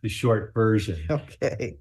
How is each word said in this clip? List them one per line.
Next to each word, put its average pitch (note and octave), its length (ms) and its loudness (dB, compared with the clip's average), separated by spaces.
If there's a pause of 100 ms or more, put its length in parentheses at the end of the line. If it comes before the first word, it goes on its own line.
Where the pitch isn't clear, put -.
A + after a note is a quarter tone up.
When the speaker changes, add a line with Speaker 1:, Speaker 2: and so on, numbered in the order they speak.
Speaker 1:
the A2+ 60 -2
short A2+ 440 0
version. G#2+ 460 2 (100)
Speaker 2:
Okay. - 720 -4